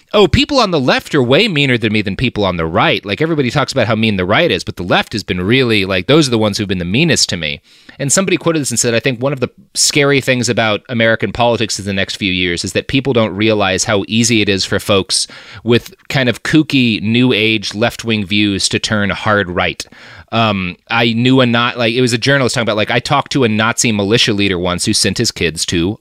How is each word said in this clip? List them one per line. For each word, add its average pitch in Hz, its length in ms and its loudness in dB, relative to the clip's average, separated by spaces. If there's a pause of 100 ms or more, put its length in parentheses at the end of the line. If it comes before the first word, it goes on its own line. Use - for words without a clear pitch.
(140)
"Oh, 208 140 6
people 277 320 2
on 208 120 0
the 160 60 0
left 185 380 0
are 131 60 4
way 147 260 4
meaner 143 300 0
than 107 140 0
me 110 100 2
than 95 140 -4
people 107 280 -2
on 90 140 0
the 82 80 -2
right. 110 380 0
Like, 101 180 -4
everybody 147 280 0
talks 135 220 -2
about 120 160 0
how 113 80 0
mean 110 220 0
the 90 80 0
right 139 260 2
is, 85 100 -2
but - 140 -10
the - 80 -8
left 143 300 -2
has 104 100 -6
been 90 160 -4
really, 110 460 2
like, 92 200 -2
those 143 220 4
are - 20 -6
the 117 80 2
ones 107 200 0
who've 101 100 -4
been 95 100 -2
the 85 60 -4
meanest 120 460 0
to 101 80 -4
me." 73 220 -6 (380)
And 139 140 -4
somebody 185 240 0
quoted 160 240 -2
this 123 100 -4
and 117 80 -4
said, 117 160 0
"I 117 60 0
think 123 200 -4
one 139 120 -2
of 135 80 -8
the 123 80 -2 (260)
scary 143 460 2
things 123 300 0
about 107 400 0
American 113 420 0
politics 120 480 0
in 95 60 -12
the 101 80 -4
next 95 220 -4
few 95 160 -2
years 90 300 0
is 95 120 -6
that 101 140 -2
people 135 260 0
don't 110 200 2
realize 101 500 0
how 104 220 0
easy 113 360 2
it 98 80 2
is 98 160 0
for 101 120 -2
folks - 480 -2 (380)
with 117 280 0 (160)
kind 131 200 0
of - 160 -4
kooky, 127 580 2
new 120 300 2
age, 107 420 0
left-wing 110 520 -2
views 101 420 0
to 110 100 -2
turn 101 320 -2
hard 101 400 0
right." 87 340 -4 (460)
Um, 101 460 -2 (120)
I 117 240 0
knew 127 300 4
a 123 40 4
not, 120 300 0
like, 117 160 0
it 123 80 0
was 123 140 2
a 117 40 -2
journalist 131 360 2
talking 123 80 0
about, 107 160 0
like, 104 120 -2
"I 120 100 0
talked - 320 -2
to 139 120 2
a 113 60 2
Nazi 110 420 0
militia 104 400 2
leader 101 260 0
once 90 280 -2
who 107 80 0
sent - 240 0
his 117 120 -2
kids 80 360 -4
to 95 340 -2